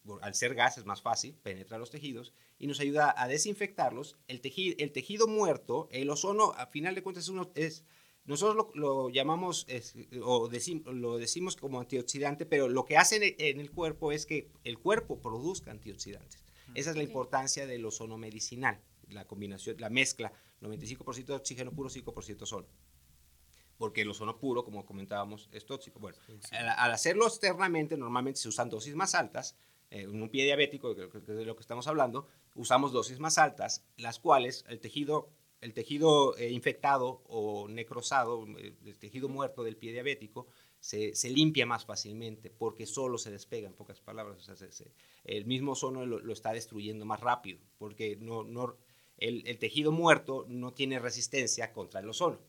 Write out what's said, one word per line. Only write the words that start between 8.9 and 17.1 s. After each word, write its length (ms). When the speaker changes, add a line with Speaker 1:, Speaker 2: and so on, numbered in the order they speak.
Speaker 1:
llamamos, 600
es, 260
o 280
decim-, 420
lo 260
decimos 380
como 240
antioxidante, 640
pero 220
lo 160
que 140
hace 180
en 80
el, 140
en 240
el 100
cuerpo 400
es 140
que 260
el 120
cuerpo 440
produzca 500
antioxidantes. 720
Speaker 2:
Mm. 100
Speaker 1:
Esa 140
es 40
la 80
Speaker 3:
Ok. 60
Speaker 1:
importancia 580